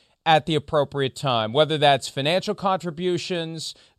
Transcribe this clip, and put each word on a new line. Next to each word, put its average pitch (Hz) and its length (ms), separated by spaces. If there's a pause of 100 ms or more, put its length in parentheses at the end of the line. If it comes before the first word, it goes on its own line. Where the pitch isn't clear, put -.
(260)
at 160 200
the 160 100
appropriate 139 600
time, 117 340
whether 151 260
that's 143 300
financial 175 480
contributions, 175 1200 (240)